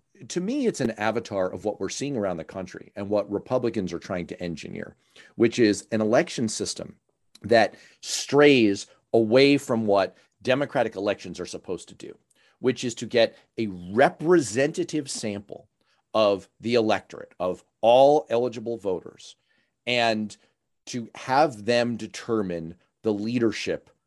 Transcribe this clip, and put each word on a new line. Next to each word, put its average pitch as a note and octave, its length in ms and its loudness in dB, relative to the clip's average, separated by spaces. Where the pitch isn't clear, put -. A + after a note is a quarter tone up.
to - 120 -6
me, B3 260 -2
it's - 140 -2
an A#2 120 -2
avatar G#2 600 -2
of F2+ 120 -12
what G#2 140 -4
we're F#2+ 100 -6
seeing C#3 280 -6
around F#2+ 220 -2
the D#2+ 60 -10
country - 520 -14
and G2 120 -8
what G2+ 220 -2
Republicans A2+ 640 -2
are E2 80 -8
trying F2+ 280 -6
to - 140 -12
engineer, - 540 -10
which A#2 240 2
is G#2 320 4
an A2 80 0
election A#2+ 480 0
system - 480 -8
that A2 340 4
strays C3 840 4
away B2+ 460 6
from A2+ 280 -2
what G2 300 2
democratic B2+ 540 -2
elections F#2+ 420 -4
are F2 80 -8
supposed - 420 -12
to F#2+ 60 -20
do, - 220 -18
which B2 240 -2
is B2 140 -6
to A#2 100 -10
get A2+ 300 2
a A2+ 100 -4
representative D3+ 1160 0
sample - 600 -10
of G2+ 340 2
the A2+ 140 -4
electorate, G#2+ 640 -2
of F2+ 240 -4
all C#3 480 6
eligible A#2 480 -4
voters, - 600 -10
and A2+ 500 0
to A#2 280 -8
have C3 500 0
them A#2+ 320 0
determine F#2+ 800 -6
the A2 80 2
leadership G#2 760 -2